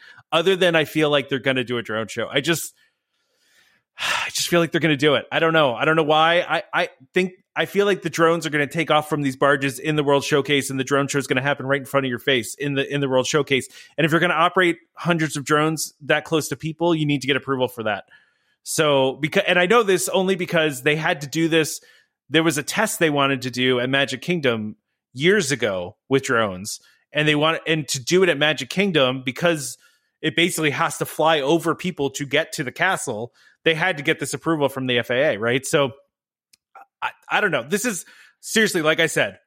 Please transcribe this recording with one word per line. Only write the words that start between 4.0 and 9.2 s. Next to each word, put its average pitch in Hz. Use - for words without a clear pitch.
just -
feel 175
like 165
they're 165
gonna 151
do 143
it. 113
I 147
don't 160
know. 147
I 113
don't 156
know 160
why. 160
I, 165
I 165
think, 185
I 160
feel 196
like 196
the 170
drones 165
are 156
gonna 147
take 160
off 151
from 147